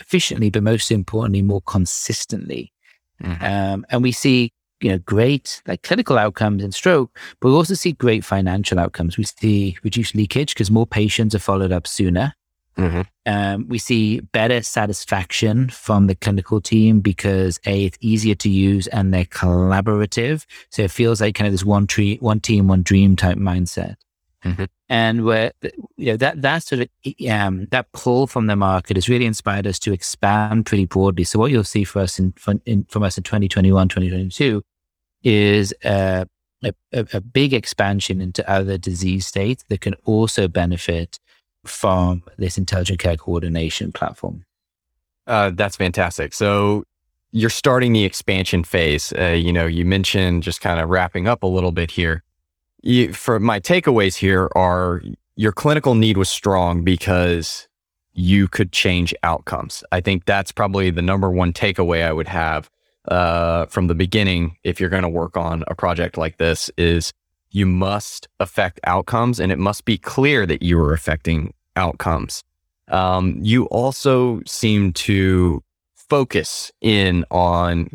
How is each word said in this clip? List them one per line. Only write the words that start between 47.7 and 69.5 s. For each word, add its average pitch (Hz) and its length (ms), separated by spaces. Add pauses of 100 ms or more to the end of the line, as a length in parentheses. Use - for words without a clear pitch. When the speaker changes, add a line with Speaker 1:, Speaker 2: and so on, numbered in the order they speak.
Speaker 2:
the 107 120
expansion 92 600
phase. 78 480
Uh, 87 200
you 85 200
know, 85 140
you 82 180
mentioned 92 580
just 85 200
kinda 85 240
wrapping 90 420
up 120 140
a 98 40
little 92 260
bit 85 180
here. 82 320 (600)
You, 120 300
for - 260
my 104 220
takeaways 123 560
here 95 400
are 90 460 (340)
your 107 160
clinical 147 420
need 110 220
was 95 140
strong 87 520
because 87 840 (460)
you 92 340
could 95 240
change 87 400 (100)
outcomes. - 680
I 92 80
think 95 240
that's 98 280
probably 98 360
the 85 140
number 95 280
one 90 220
takeaway 87 500
I 82 120
would 80 140
have, 80 420 (360)
uh, 85 600
from 90 220
the 85 60
beginning, 90 680
if - 160
you're 90 80
gonna 90 220
work 85 260
on 82 300
a - 80
project 87 420
like 80 220
this, 82 400
is 85 340 (400)
you 98 140
must 95 600 (100)
affect 95 460
outcomes, 113 560
and 92 100